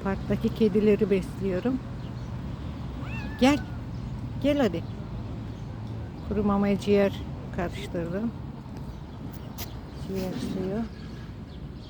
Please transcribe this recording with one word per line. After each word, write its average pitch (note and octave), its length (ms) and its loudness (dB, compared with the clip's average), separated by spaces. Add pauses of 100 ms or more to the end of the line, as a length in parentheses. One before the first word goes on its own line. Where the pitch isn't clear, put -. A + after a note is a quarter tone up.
Parktaki G3+ 520 0
kedileri G#3 540 6
besliyorum. F#3+ 680 2 (1600)
Gel. C#4 200 8 (840)
Gel D4 140 6
hadi. G3 260 4 (1400)
Kuru G#3 160 2
mamaya G3+ 360 4
ciğer G3+ 420 4 (340)
karıştırdım. F3 760 -2 (1800)
Ciğer F#3 260 -2
suyu. F#3+ 500 -2 (1080)